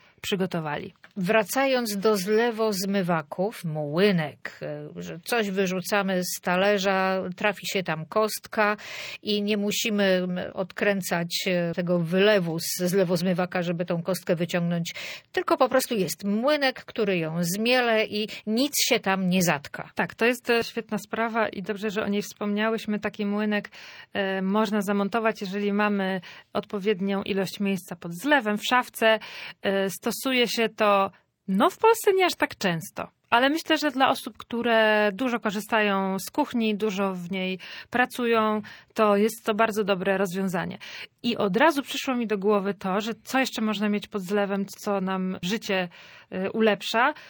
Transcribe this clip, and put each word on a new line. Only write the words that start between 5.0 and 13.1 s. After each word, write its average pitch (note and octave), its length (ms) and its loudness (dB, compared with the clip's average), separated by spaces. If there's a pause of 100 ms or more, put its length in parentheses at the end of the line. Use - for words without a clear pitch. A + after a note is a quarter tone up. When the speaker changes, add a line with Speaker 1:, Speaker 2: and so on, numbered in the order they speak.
Speaker 2:
że E3+ 180 -12
coś G#3+ 320 0
wyrzucamy F#3 720 0
z - 180 -6
talerza, F#3+ 800 2 (140)
trafi - 320 -2
się F#3+ 160 -2
tam D#3+ 220 -4
kostka G#3+ 720 0 (460)
i G#3 180 0
nie G#3 160 0
musimy, G3+ 460 0
m, F3+ 360 2 (140)
odkręcać, F#3 920 -2
e, F3 280 2
tego F3 240 2
wylewu F3+ 600 4
z - 180 -4
zlewozmywaka, F3+ 840 0